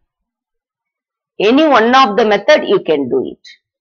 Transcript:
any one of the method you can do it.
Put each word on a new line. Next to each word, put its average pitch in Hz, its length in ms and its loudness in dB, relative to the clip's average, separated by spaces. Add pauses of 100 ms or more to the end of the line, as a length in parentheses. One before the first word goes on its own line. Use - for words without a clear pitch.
(1400)
any 262 260 2
one 240 280 2
of 262 220 2
the 240 80 0
method 214 440 0
you 190 160 0
can 143 240 -4
do 127 180 -4
it. - 200 -18 (340)